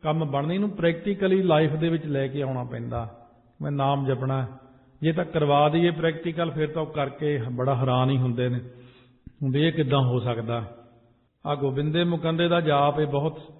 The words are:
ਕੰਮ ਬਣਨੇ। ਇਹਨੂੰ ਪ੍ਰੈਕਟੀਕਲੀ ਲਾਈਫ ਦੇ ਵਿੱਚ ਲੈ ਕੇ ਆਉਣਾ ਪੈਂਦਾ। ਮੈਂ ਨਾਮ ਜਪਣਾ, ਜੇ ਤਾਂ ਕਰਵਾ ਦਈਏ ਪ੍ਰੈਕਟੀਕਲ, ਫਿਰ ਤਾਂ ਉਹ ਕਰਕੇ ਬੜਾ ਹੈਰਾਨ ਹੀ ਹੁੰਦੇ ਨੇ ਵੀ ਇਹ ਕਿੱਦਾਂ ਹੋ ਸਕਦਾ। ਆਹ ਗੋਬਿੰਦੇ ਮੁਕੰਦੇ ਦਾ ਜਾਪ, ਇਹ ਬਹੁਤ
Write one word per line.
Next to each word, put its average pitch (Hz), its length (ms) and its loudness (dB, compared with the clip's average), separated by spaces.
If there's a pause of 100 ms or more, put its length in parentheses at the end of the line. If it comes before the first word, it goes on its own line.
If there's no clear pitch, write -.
ਕੰਮ 156 280 0
ਬਣਨੇ। 143 240 -2
ਇਹਨੂੰ 202 160 0
ਪ੍ਰੈਕਟੀਕਲੀ 190 720 0
ਲਾਈਫ 156 300 4
ਦੇ 156 160 0
ਵਿੱਚ 160 180 -2
ਲੈ 139 200 -2
ਕੇ 135 160 -4
ਆਉਣਾ 131 220 -4
ਪੈਂਦਾ। 117 640 -8 (340)
ਮੈਂ 147 80 -4
ਨਾਮ 139 360 0
ਜਪਣਾ, 131 400 -2 (560)
ਜੇ 160 100 2
ਤਾਂ 175 120 -2
ਕਰਵਾ 147 440 4
ਦਈਏ 170 220 4
ਪ੍ਰੈਕਟੀਕਲ, 165 600 -2
ਫਿਰ 151 220 -2
ਤਾਂ 160 100 -4
ਉਹ 147 40 -4
ਕਰਕੇ 143 560 -4 (100)
ਬੜਾ 127 220 0
ਹੈਰਾਨ 127 360 2
ਹੀ 139 60 2
ਹੁੰਦੇ 123 320 0
ਨੇ 123 120 -2 (920)
ਵੀ 143 120 2
ਇਹ 160 100 2
ਕਿੱਦਾਂ 143 280 2
ਹੋ 127 200 2
ਸਕਦਾ। 117 440 -2 (800)
ਆਹ 147 100 -2
ਗੋਬਿੰਦੇ 147 480 0
ਮੁਕੰਦੇ 165 440 0
ਦਾ 170 120 2
ਜਾਪ, 147 400 2
ਇਹ 151 60 2
ਬਹੁਤ 139 340 -2 (200)